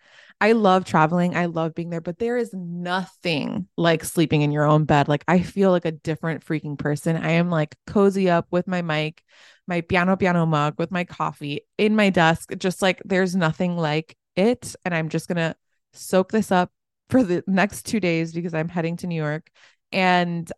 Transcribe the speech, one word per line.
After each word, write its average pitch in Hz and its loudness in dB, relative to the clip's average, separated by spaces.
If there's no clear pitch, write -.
I 208 4
love 190 4
traveling. 175 2
I 175 -2
love 165 -4
being 170 -8
there, 170 -6
but 170 -8
there 233 -2
is 233 -4
nothing 175 -6
like 170 2
sleeping 156 0
in 147 2
your 147 0
own 151 4
bed. 143 4
Like, 147 0
I 175 4
feel 190 2
like 180 2
a 165 -2
different 160 -6
freaking 151 -4
person. 151 -2
I 160 -2
am, 170 2
like, 156 -2
cozy 196 2
up 170 2
with 180 0
my 180 -2
mic, 156 -4
my 175 -2
piano 185 2
piano 175 2
mug 151 0
with 165 -4
my 180 -2
coffee 151 -8
in 214 2
my 208 4
desk. 170 2
Just, 185 -4
like, 185 0
there's 185 0
nothing 175 0
like 160 -2
it. 226 -2
And 180 -4
I'm 160 -2
just 165 -6
gonna 165 -2
soak - 0
this 214 0
up 180 2
for 254 4
the 175 -2
next 190 0
two - -2
days 165 0
because 170 -6
I'm 160 -2
heading 170 -4
to 185 -10
New 170 -4
York, 151 -4
and 175 0